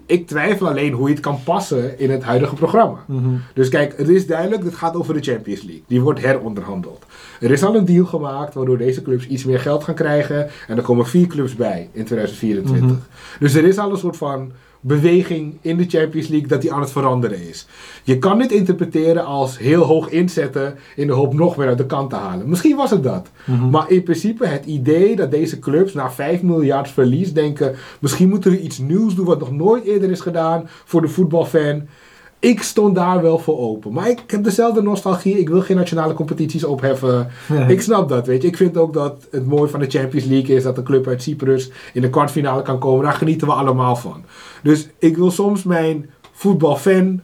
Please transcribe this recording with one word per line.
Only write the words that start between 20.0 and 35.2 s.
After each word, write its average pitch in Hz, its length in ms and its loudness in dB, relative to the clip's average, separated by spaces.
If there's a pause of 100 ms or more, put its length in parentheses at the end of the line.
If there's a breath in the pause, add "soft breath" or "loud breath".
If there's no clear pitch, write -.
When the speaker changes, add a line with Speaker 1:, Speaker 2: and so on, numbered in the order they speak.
Speaker 1:
inzetten 143 640 -2 (220 loud breath)
in 143 100 -2
de 143 60 0
hoop 131 220 2
nog 170 220 2
meer 143 120 0
uit 120 100 2
de 123 80 0
kant 135 240 -4
te 113 60 -8
halen. 95 320 -6
Misschien 220 280 2
was 269 140 0
het 190 120 2
dat. 98 260 -4 (160 loud breath)
Speaker 2:
Mhm. 127 260 0
Speaker 1:
Maar 156 200 2
in 185 120 4
principe 202 440 -2
het 143 200 -4
idee 156 500 2
dat 165 140 -2
deze 156 280 -2
clubs 175 360 0
na 147 160 -4
vijf 165 320 -4
miljard 143 480 0
verlies 143 420 0
denken, 147 420 0 (260 loud breath)
"Misschien 143 280 2
moeten 190 220 2
we 180 100 2
iets 160 180 -10
nieuws 180 360 0
doen 185 120 -2
wat 165 120 2
nog 135 140 -8
nooit 208 320 0
eerder 196 260 0
is 180 100 -4
gedaan 165 480 -2 (160 loud breath)
voor 170 180 0
de 156 60 0
voetbalfan." 151 760 0 (640 loud breath)
Ik 240 160 4
stond 208 320 2
daar 185 280 2
wel 165 160 4
voor 156 200 -2
open. 110 340 -6
Maar 175 160 -2
ik 240 180 -2
heb 208 180 -2
dezelfde 220 380 2
nostalgie. 190 560 0